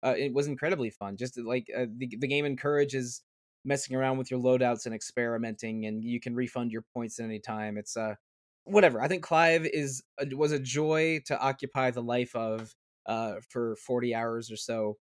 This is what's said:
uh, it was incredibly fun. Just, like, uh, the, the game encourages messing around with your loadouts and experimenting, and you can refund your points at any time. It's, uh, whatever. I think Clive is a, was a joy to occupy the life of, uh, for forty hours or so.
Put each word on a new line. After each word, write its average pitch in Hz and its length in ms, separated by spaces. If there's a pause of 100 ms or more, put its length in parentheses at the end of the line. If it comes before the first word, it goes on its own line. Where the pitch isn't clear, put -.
uh, 127 120
it 139 160
was 143 140
incredibly 147 440
fun. 101 260
Just, 123 220
like, 120 280 (100)
uh, 123 100 (100)
the, 123 220
the 135 100
game 143 160
encourages 135 760 (420)
messing 135 320
around 131 220
with 131 120
your 127 100
loadouts 123 460
and 113 80
experimenting, 113 920
and 110 180
you 120 160
can 120 140
refund 120 360
your 110 140 (100)
points 117 240
at 117 60
any 110 160
time. 107 360
It's, - 200
uh, 110 180 (500)
whatever. 180 360
I 135 80
think 180 140
Clive 165 440
is 139 360 (160)
a, 139 160
was 151 180
a 147 60
joy 156 680
to 143 120
occupy 131 520
the 120 120
life 120 320
of, 110 400 (320)
uh, 113 280 (160)
for 117 260
forty 120 380
hours 113 360
or 110 60
so. 107 480